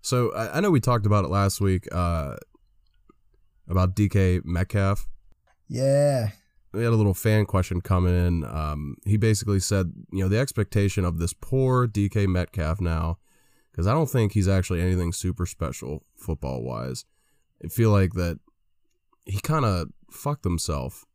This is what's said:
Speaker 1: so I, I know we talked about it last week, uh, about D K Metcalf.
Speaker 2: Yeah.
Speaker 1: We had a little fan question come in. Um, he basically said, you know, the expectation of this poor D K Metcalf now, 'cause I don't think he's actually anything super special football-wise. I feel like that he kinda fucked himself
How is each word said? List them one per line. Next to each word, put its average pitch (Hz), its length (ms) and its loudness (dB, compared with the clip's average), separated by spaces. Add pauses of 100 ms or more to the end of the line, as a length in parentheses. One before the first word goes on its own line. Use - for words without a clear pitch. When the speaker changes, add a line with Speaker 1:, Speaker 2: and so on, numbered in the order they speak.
Speaker 1:
so 123 320 -2
I, 107 240 -6
I - 20 0
know 202 100 2
we 156 120 6
talked 117 240 2
about 101 200 4
it 65 40 -4
last 98 320 2
week, 95 320 0
uh, 82 420 -2 (1300)
about 92 260 2
D 104 140 2
K 92 340 4
Metcalf. 98 640 -2 (640)
Speaker 2:
Yeah. 139 600 2 (440)
Speaker 1:
We 110 100 -2
had 117 100 2
a - 40 4
little 104 160 4
fan 107 320 2
question 90 360 0
come 90 240 2
in. 87 380 2
Um, 73 520 -6 (100)
he 104 120 2
basically 104 440 2
said, 95 320 -2 (180)
you 98 80 -4
know, 95 100 0
the 104 80 2
expectation 101 680 0
of 85 140 -2
this 85 140 -2
poor 127 540 0
D 101 220 0
K 101 180 0
Metcalf 87 540 -2
now, 82 360 -2 (560)
'cause 85 140 -2
I 110 60 2
don't 151 160 0
think 110 240 2
he's 98 160 2
actually 92 320 0
anything 90 320 0
super 90 320 -4
special - 580 -8 (140)
football-wise. 64 880 -6 (580)
I - 60 -10
feel 113 220 2
like 95 240 4
that 87 240 -4 (880)
he 98 140 -4
kinda 113 480 0 (240)
fucked - 320 -8
himself 78 720 -4